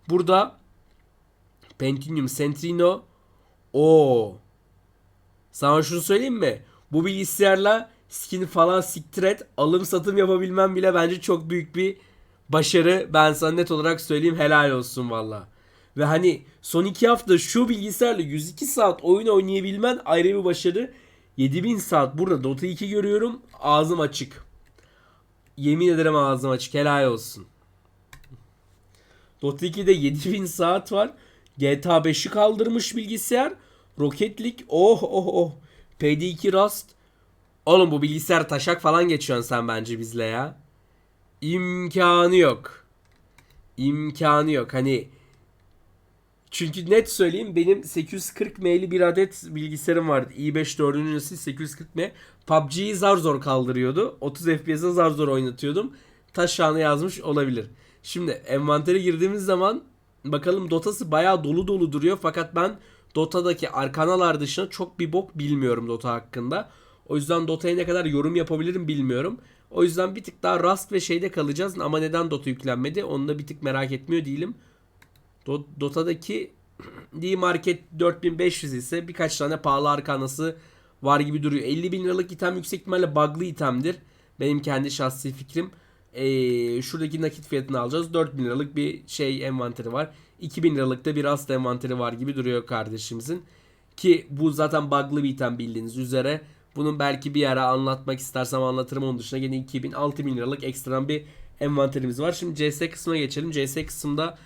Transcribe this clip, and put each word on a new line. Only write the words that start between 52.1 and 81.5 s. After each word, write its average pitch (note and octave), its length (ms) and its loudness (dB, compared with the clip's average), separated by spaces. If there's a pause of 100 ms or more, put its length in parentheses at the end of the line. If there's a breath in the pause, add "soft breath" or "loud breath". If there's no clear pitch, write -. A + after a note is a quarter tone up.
pubg'yi D#3+ 480 2
zar G3 220 6
zor D#3 240 2
kaldırıyordu. C3 800 0
Otuz C#3 240 -8
F D#3+ 200 0
P D#3 120 -2
S'e F3 160 0
zar E3+ 180 4
zor D3 180 0
oynatıyordum. C#3 640 -2 (400 loud breath)
Taşağını E3 480 2
yazmış D#3 400 0
olabilir. C3+ 460 -2 (360 soft breath)
Şimdi F3 280 -6
envantere D3 680 0
girdiğimiz F#3 460 0
zaman F#3+ 380 0 (420)
bakalım F3+ 460 -2
Dota'sı E3 400 -2
bayağı E3 340 4
dolu E3 220 0
dolu F3+ 260 0
duruyor. E3 300 0
Fakat D#3+ 320 -4
ben F#3+ 240 -2 (360 soft breath)
Dota'daki E3 560 0
arkanalar D#3 720 0
dışında F3 300 -4
çok - 280 -10
bir E3 140 -4
bok F#3 260 -4
bilmiyorum C3 500 0
Dota A#2 240 -4
hakkında. B2 580 -6 (360 soft breath)
O D3+ 100 -2
yüzden D#3+ 320 0
Dota'ya E3 260 -2
ne F3 120 -2
kadar F3 180 0
yorum D3+ 320 0
yapabilirim E3 520 -2
bilmiyorum. C#3+ 500 -2 (320 soft breath)
O F3 120 0
yüzden F#3 340 0
bir G#3 80 -14
tık - 180 -18
daha F3+ 180 2
Rust F#3+ 320 0
ve F#3+ 80 0
şeyde F3 300 -2
kalacağız. F3 500 -4
Ama D3+ 180 -2
neden D#3+ 320 -2
Dota C#3 200 -4
yüklenmedi C3 540 -4
onu C#3+ 240 -4
da D3 100 -4
bir D3 80 -12
tık D3+ 160 -16
merak C3+ 300 -4
etmiyor D#3 320 -4
değilim. D3+ 300 -6 (920 soft breath)
Do-, C#3+ 180 -4 (160)
Dota'daki E3 720 -4 (300)
<clears throat> - 300 -20
D F3+ 240 -4
Market F3+ 480 -2 (140)
dört E3+ 240 2
bin E3 160 0
beş F3 240 0
yüz C#3 120 -8
ise E3+ 340 -8
birkaç E3+ 300 -4
tane D3+ 180 -2
pahalı D3 340 0
arkanası C#3+ 640 -4 (460 soft breath)
var C#3+ 180 4
gibi D3 220 -2
duruyor. C#3+ 220 -2